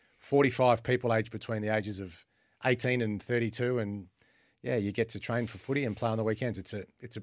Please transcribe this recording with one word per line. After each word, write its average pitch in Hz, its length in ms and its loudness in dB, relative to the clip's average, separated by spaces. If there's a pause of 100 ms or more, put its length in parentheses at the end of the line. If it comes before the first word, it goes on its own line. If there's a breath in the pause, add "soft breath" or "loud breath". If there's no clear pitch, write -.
(180)
forty-five 127 640 4
people 123 320 2
aged 113 180 0
between 110 300 -4
the 107 120 2
ages 101 240 -2
of 92 280 -12 (400)
eighteen 127 340 2
and 107 220 -2
thirty-two, 120 560 0
and 101 300 -4 (540)
yeah, 127 140 -2
you 101 160 0
get 113 180 0
to - 100 -6
train 117 260 -2
for 110 100 -10
footy 139 280 -2
and 107 120 -2
play 117 140 0
on 110 80 0
the 110 60 0
weekends. 113 340 0
It's - 160 -8
a, 104 100 -6 (160)
it's - 160 -10
a, - 60 -10